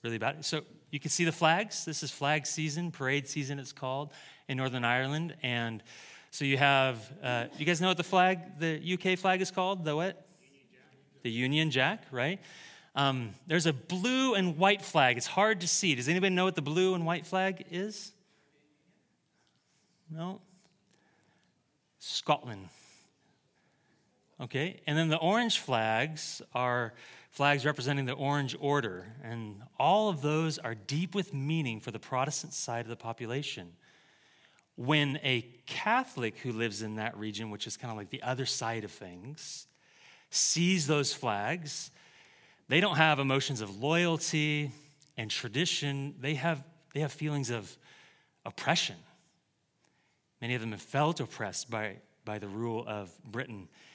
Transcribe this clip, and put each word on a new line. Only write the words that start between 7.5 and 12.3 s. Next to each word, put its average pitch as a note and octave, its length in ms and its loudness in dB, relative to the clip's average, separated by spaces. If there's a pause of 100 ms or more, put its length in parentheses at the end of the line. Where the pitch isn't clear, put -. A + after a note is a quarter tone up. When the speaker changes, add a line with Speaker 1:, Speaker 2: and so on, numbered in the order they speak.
Speaker 1:
you D3+ 80 -6
guys E3+ 160 2
know F#3 80 4
what F3+ 80 2
the F3 60 0
flag, F3+ 540 2
the D#3+ 240 -2
U F3 160 -2
K F#3 180 2
flag F#3 260 2
is F#3 100 -2
called? F#3 340 -2
The D3+ 100 0
what? F#3 300 -2 (160)
Speaker 2:
Union - 300 -20
Jack. - 500 -20
Speaker 1:
The A#2+ 100 -4
Union C#3 400 2
Jack, C#3 400 2
right? C#3 280 -2 (560)